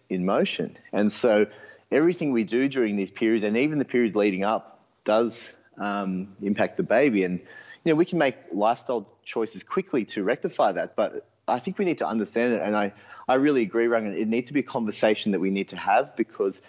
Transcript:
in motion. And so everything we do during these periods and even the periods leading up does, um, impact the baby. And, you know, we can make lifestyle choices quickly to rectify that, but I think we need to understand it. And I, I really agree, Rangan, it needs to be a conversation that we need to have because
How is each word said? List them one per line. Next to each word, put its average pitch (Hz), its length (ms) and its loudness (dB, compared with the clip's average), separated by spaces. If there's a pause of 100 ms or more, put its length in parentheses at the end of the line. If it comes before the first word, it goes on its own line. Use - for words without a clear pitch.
in 92 160 -2
motion. 110 520 -2 (160)
And 104 180 2
so 107 360 4 (440)
everything 160 420 2
we 113 120 2
do 123 240 0
during 117 280 0
these 95 140 -4
periods 113 340 0
and 104 120 0
even 151 220 0
the 127 60 0
periods 117 300 0
leading 101 300 2
up - 400 -4 (200)
does, 110 460 0 (280)
um, 98 600 -6
impact 104 360 -2
the 92 80 0
baby. 110 400 2
And, 90 160 -2 (440)
you 165 80 2
know, - 20 4
we 160 100 4
can 175 140 -4
make 135 180 2 (160)
lifestyle 110 560 -2 (160)
choices 110 400 -6
quickly 143 420 -2
to - 160 -6
rectify 127 500 0
that, 85 220 -4
but - 320 -2 (220)
I 123 100 0
think 190 200 -8
we 202 60 0
need 165 140 -2
to 101 80 -2
understand 113 480 0
it. 95 80 -2
And 104 140 0
I, 101 160 0 (340)
I 127 80 2
really 135 280 2
agree, 117 240 0
Rangan, 110 300 0
it 107 120 -2
needs 120 200 -2
to - 40 -14
be 143 80 0
a - 40 -2
conversation 110 680 0
that 90 80 0
we 95 100 0
need 98 180 -2
to 95 80 -14
have 107 380 0
because - 540 -4